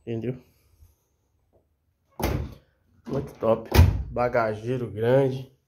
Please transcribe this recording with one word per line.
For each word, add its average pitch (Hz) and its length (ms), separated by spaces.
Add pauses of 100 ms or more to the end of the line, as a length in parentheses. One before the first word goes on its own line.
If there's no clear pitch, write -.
entendeu? 117 420 (2750)
Muito 143 320
top. 113 300 (420)
Bagageiro 117 800
grande. 127 640 (140)